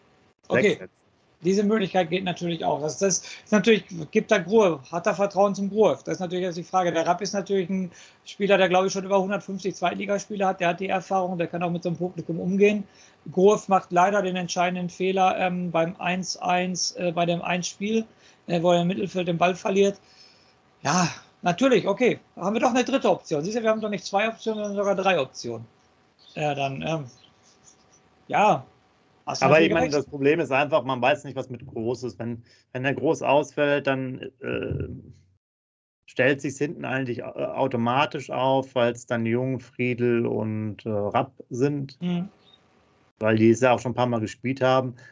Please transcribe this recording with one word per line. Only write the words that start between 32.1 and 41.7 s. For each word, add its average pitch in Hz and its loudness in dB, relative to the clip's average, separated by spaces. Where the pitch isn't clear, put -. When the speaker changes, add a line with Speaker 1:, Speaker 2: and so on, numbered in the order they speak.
Speaker 2:
Wenn, 117 -8
wenn 127 -6
der 135 0
Groß 139 0
ausfällt, 143 0
dann, 131 -2
äh, 120 -6
stellt 139 0
sich's 147 -6
hinten 147 -6
eigentlich, 123 -4
äh, - -8
automatisch 131 -2
auf, 135 0
weil's 120 0
dann 117 -2
Jung, 123 -2
Friedl 120 0
und, 110 -4
äh, 117 -6
Rapp 107 -2
sind. 139 -2